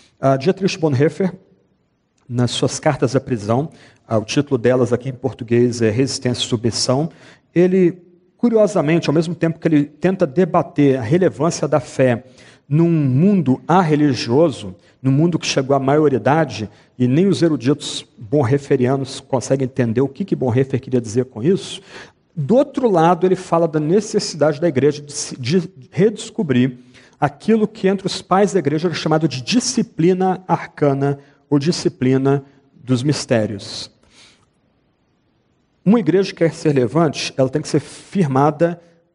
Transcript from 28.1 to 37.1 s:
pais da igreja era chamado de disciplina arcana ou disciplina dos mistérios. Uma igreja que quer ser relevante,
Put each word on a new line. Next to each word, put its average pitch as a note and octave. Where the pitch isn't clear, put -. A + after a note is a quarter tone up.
pais F#3+
da F#3+
igreja D#3
era E3
chamado D#3
de B2+
disciplina F#3
arcana C#3+
ou D3
disciplina C#3
dos A#2+
mistérios. A2+
Uma A3
igreja F#3
que -
quer E3
ser -
relevante, C#3